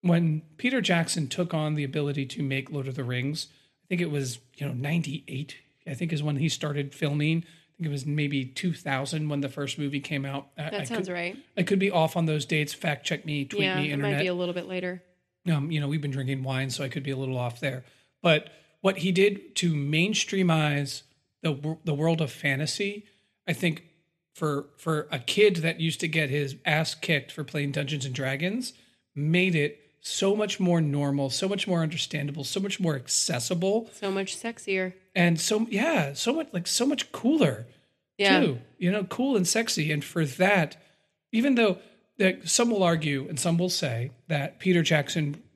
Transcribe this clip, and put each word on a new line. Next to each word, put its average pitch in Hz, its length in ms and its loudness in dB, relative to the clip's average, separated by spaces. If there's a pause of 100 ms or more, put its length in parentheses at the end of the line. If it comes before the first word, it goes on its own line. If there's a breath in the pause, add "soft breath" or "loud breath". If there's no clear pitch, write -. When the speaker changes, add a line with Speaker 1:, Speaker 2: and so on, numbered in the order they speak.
Speaker 1:
When 170 420 4 (140)
Peter 254 240 0
Jackson 165 480 2
took 175 260 -4
on 151 200 0
the 147 100 -2
ability 143 420 -2
to 127 160 -6
make 135 280 -2
Lord 139 180 -6
of 131 60 -8
the 135 100 -6
Rings, 127 440 -4 (360 soft breath)
I - 40 -20
think 175 120 0
it 170 100 -2
was, 135 280 -4 (180)
you 143 100 -6
know, 135 60 -4
ninety-eight, 143 840 -4 (300)
I 151 80 -8
think 165 180 -4
is 147 100 -2
when 147 140 -2
he 151 120 0
started 143 460 -4
filming. 151 440 0
I - 440 -12
think 160 40 -4
it 147 60 -2
was 139 140 -6
maybe 143 380 -2
two 170 280 -4
thousand 147 560 -4
when 143 120 -2
the 139 80 -2
first 139 300 -6
movie 143 220 -2
came 139 240 -4
out. 139 240 -8 (100)
I, 151 120 -6
Speaker 2:
That - 100 -6
Speaker 1:
I - 40 -6
Speaker 2:
sounds 190 220 -4
Speaker 1:
could, 180 80 -6
Speaker 2:
right. 175 220 -6 (200)
Speaker 1:
I 196 60 0
could 196 160 2
be 196 140 2
off 160 240 2
on 165 100 2
those 151 180 0
dates. 151 300 -2
Fact 147 320 -4
check - 180 -4
me, 147 200 -2
tweet 202 180 -2
Speaker 2:
Yeah, 185 140 0
Speaker 1:
me, 185 140 0
Speaker 2:
it - 20 -2
Speaker 1:
internet. 143 240 0
Speaker 2:
might 147 60 2
be 180 40 2
a 180 80 0
little 175 200 -2
bit 180 120 -6
later. 185 360 -6 (460)
Speaker 1:
Um, 147 220 0
you 151 100 0
know, 143 60 -2
we've 147 160 -2
been 143 80 -4
drinking 135 320 -4
wine, 131 280 -2
so 127 120 -6
I 135 60 -4
could 139 160 -8
be 139 80 -4
a 131 40 -4
little 131 220 -4
off 120 220 -4
there. 127 240 -4 (360 soft breath)
But 156 280 4 (320 loud breath)
what 190 180 2
he 180 140 0
did 196 440 2
to 170 180 2
mainstreamize 156 1300 0 (400)
the 160 100 0
wor-, 151 320 -6
the 160 100 0
world 160 260 2
of 139 120 -2
fantasy, 156 720 -2 (420 soft breath)
I 175 60 -2
think 160 320 -2 (500)
for, 143 320 -2 (100)
for 151 340 -2
a 151 80 -2
kid 196 380 4
that 165 240 -2
used 160 200 -2
to 165 80 -2
get 151 220 0
his 143 340 -2
ass 156 300 0
kicked - 380 -2
for 160 120 -8
playing 143 280 -4
Dungeons 143 320 -4
and 131 100 -6
Dragons, 143 580 -4 (420 soft breath)
made 170 400 2
it 147 260 2 (200)
so - 340 0
much 214 240 -2
more 175 220 4
normal, 139 500 0
so 190 180 -2
much 196 180 -2
more 180 160 2
understandable, 147 600 -4
so - 160 -4
much 196 200 -4
more 165 160 2
accessible. 185 960 0
Speaker 2:
So 196 180 -4
much 190 260 -2
sexier. 190 580 -4 (200)
Speaker 1:
And 170 260 4
so, 220 300 2
yeah, 202 420 2
so 226 200 -2
much, 311 200 -2
like, 175 140 -4
so - 200 0
much 277 240 -2
cooler, 196 560 2 (500 soft breath)
Speaker 2:
Yeah. 196 240 6
Speaker 1:
too. 147 180 2 (200)
You 180 140 2
know, 208 120 0
cool 254 320 0
and 185 100 4
sexy. 160 440 0
And 147 140 -2
for 165 200 0
that, 175 520 2 (560 soft breath)
even 247 240 4
though, 214 220 4 (400 loud breath)
like, 185 280 2
some 240 240 4
will 202 140 4
argue 151 440 2
and 160 100 -6
some 170 200 2
will 180 120 2
say 120 420 -2 (160)
that 143 320 -2
Peter 175 220 6
Jackson 151 600 2 (140)